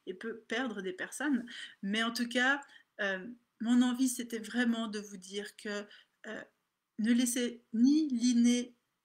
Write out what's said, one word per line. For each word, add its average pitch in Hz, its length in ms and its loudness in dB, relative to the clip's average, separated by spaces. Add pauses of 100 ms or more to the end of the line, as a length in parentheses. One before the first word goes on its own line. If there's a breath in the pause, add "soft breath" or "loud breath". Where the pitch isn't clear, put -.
et 185 80 -10
peut 220 340 -10
perdre 220 340 -4
des 185 120 -6
personnes. 254 500 -2 (380 loud breath)
Mais 208 220 0
en 233 100 -2
tout 240 160 -4
cas, 254 320 2 (400 loud breath)
euh, 190 260 -4 (320)
mon 240 220 6
envie, 247 280 2
c'était 233 300 -6
vraiment 226 480 0
de 208 120 -4
vous 202 180 -12
dire 202 380 -10
que, 208 300 -6 (420 loud breath)
euh, 220 160 -10 (560)
ne 220 120 2
laissez 240 520 0 (100)
ni 285 360 6
l'inné, 240 640 2 (300)